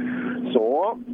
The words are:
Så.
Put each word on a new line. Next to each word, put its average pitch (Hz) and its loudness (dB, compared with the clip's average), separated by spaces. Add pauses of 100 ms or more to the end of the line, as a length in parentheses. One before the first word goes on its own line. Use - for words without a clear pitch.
(520)
Så. 139 2 (160)